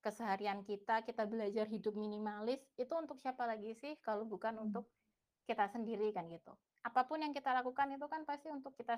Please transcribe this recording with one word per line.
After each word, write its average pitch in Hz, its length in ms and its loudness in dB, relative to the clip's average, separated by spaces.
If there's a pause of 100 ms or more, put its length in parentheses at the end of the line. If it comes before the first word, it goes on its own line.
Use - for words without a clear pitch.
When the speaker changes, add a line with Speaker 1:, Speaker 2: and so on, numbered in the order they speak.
Speaker 1:
keseharian 202 580 0
kita, 208 400 0
kita 226 240 0
belajar 214 400 2
hidup 214 320 0
minimalis, 214 640 -2 (160)
itu 247 160 0
untuk 302 240 -2
siapa 254 320 -2
lagi 220 240 -4
sih 285 320 -8
kalau 214 180 2
bukan 220 320 -2
Speaker 2:
Hmm. 220 140 -2
Speaker 1:
untuk 233 160 -2 (640)
kita 220 260 4
sendiri 214 420 2
kan 170 140 -2
gitu. 170 220 -14 (340)
Apapun 254 380 4
yang 294 100 0
kita 269 200 0
lakukan 254 400 2
itu 277 120 -6
kan 311 220 -4
pasti 294 220 -4
untuk 277 280 -8
kita 233 200 0